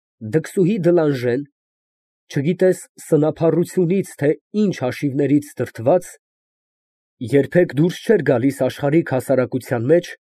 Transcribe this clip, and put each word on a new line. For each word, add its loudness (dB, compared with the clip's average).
դքսուհի -2
Դլանժեն, 0
չգիտես 0
սնափառությունից 0
թե 0
ինչ 0
հաշիվներից -2
դրդված, -2
երբեք 2
դուրս 0
չէր 2
գալիս 0
աշխարհիկ 0
հասարակության -2
մեջ 2